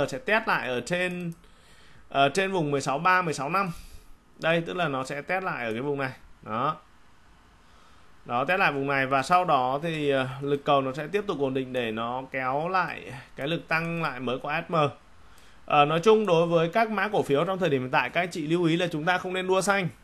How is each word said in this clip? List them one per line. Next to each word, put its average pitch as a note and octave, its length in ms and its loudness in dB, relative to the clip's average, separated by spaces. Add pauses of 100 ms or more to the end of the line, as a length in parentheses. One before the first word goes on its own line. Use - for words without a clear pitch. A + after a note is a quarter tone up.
sẽ C3+ 80 -8
test G#3+ 300 0
lại D3+ 200 -2
ở B2 140 -2
trên, F3+ 500 -4 (800)
ờ, C#3 200 4
trên F#3+ 220 0
vùng E3 200 0
mười C#3 100 0
sáu C#3 180 -2
ba, F#3 220 4
mười E3 120 -2
sáu C#3 160 -4
năm. F#3 220 0 (680)
Đây, E3+ 220 2
tức F3+ 140 -8
là F3 120 0
nó C3+ 160 -2
sẽ C#3+ 180 -8
test F#3 220 -4
lại D3+ 220 -4
ở A2+ 60 -2
cái A2 100 -4
vùng C#3+ 160 -2
này. C3+ 140 -4 (300)
Đó. B2 340 -2 (1500)
Đó, B2 200 -2
test F3+ 140 0
lại F3 120 4
vùng C#3 160 -2
này C#3 180 2
và C3+ 160 2
sau F3+ 240 4
đó C#3 380 2
thì, D#3 260 -2
ờ, C3+ 180 2 (140)
lực C#3+ 240 -2
cầu C#3+ 160 4
nó C3 120 -4
sẽ D3+ 140 -8
tiếp G3+ 200 -2
tục F3 120 -4
ổn C3+ 140 0
định C3 200 -4
để A#2+ 180 -2
nó A#2 400 -4
kéo C3+ 380 -2
lại F3 320 -2 (340)
cái C3 120 -6
lực E3 200 -4
tăng E3 340 -2
lại C#3 180 -4
mới B2+ 180 -2
của C#3+ 120 -8
A D#3 120 -2
S E3+ 100 -10
M. F3 40 -4 (880)
Ờ, D3 200 6
nói D#3 140 0
chung A3 260 6
đối E3+ 220 6
với E3+ 220 4
các A3 220 2
mã G3+ 160 0
cổ G3+ 160 0
phiếu C#3 220 2
trong F#3+ 140 -2
thời F3+ 100 2
điểm C3+ 120 2
hiện B2+ 100 -6
tại D3 180 2
các E3+ 120 0
anh F3+ 100 -4
chị D#3 160 -6
lưu F3 160 2
ý E3 140 4
là F3+ 140 0
chúng D#3 140 -4
ta F3+ 120 2
không F#3 160 -4
nên F#3 140 -2
đua F#3+ 140 4
xanh. G3 260 0 (160)